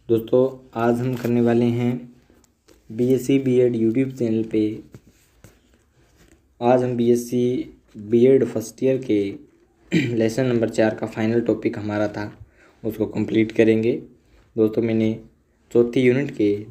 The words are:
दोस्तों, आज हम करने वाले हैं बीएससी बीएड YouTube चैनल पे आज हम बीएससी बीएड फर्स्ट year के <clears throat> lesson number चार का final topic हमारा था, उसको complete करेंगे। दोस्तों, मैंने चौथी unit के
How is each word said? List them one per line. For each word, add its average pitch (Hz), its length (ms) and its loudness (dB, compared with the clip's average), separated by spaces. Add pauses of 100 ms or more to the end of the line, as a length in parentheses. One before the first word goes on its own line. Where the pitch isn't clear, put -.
दोस्तों, 117 320 2 (400)
आज 120 180 2
हम 127 160 -2
करने 120 260 -2
वाले 120 260 2
हैं 120 260 -2 (960)
बीएससी 123 500 0
बीएड 123 360 2
YouTube 113 440 0
चैनल 113 320 0
पे 110 100 0 (2000)
आज 127 220 4
हम 123 140 -4
बीएससी 120 480 0 (640)
बीएड 120 360 6
फर्स्ट - 380 -8
year 131 200 0
के 107 140 0 (760)
<clears throat> 127 220 0
lesson 113 300 0
number 117 240 0
चार 110 260 0
का - 120 -8
final 113 340 -2
topic 113 380 -2
हमारा 104 280 -4
था, 104 240 -8 (520)
उसको 107 240 -4
complete 110 440 -2
करेंगे। 110 420 2 (640)
दोस्तों, 110 260 0
मैंने 113 380 0 (520)
चौथी 120 300 2
unit 135 300 2
के 104 220 0 (160)